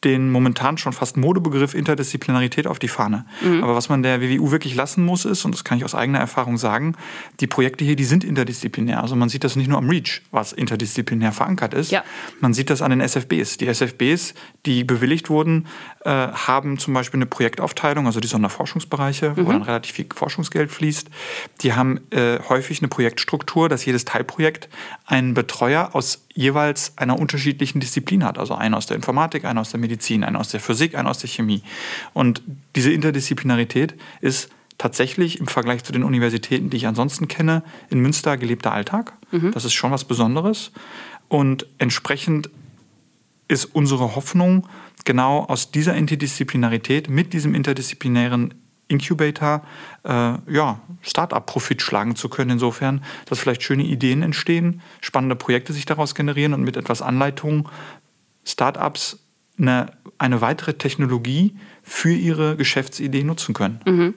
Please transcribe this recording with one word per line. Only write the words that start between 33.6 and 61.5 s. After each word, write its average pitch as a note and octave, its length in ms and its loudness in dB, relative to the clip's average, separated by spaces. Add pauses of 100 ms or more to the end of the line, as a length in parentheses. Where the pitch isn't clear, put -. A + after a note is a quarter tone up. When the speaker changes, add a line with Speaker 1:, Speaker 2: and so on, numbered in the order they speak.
Speaker 1:
ist - 300 0 (260)
tatsächlich E3 600 0
im E3 80 -4
Vergleich A#2+ 380 -2
zu - 80 -10
den B2 100 2
Universitäten, B2 680 0
die B2+ 60 -2
ich A#2 120 -2
ansonsten B2+ 400 -2
kenne, D#3+ 340 2 (260)
in C3 120 2
Münster C#3+ 360 2
gelebter A#2+ 360 0
Alltag. D3 400 -2 (180)
Speaker 2:
Mhm. F3 220 2
Speaker 1:
Das A#2 120 -4
ist A#2 100 0
schon B2+ 180 0
was C3+ 120 -2
Besonderes. C3 680 0 (560)
Und C3+ 380 2 (120)
entsprechend C#3 720 0 (960)
ist - 200 0
unsere C3+ 500 0
Hoffnung, F3+ 500 2 (380)
genau C3+ 400 2
aus - 260 -4
dieser D#3 240 2
Interdisziplinarität, C#3 1120 0
mit C#3+ 240 0
diesem D3+ 220 0
interdisziplinären B2 1000 0 (320)
Incubator, D3+ 760 0 (400)
äh, - 80 -6
ja, B2 720 0 (200)
Start-up-Profit - 800 -2
schlagen G#2+ 360 -2
zu - 120 -6
können, B2+ 220 -2
insofern, B2+ 520 0 (220)
dass C3 140 -4
vielleicht B2 240 0
schöne C#3 220 2
Ideen C3 380 2
entstehen, E3+ 600 0 (180)
spannende C3 360 -2
Projekte B2 360 -2
sich C#3+ 140 -8
daraus D3 280 -2
generieren D3 380 0
und C#3 100 0
mit B2+ 140 -2
etwas A#2+ 240 -2
Anleitung C#3 680 0 (760)
Start-ups - 760 -2 (380)
eine, B2+ 340 2 (260)
eine B2 240 2
weitere C#3 320 -2
Technologie C3+ 800 0 (280)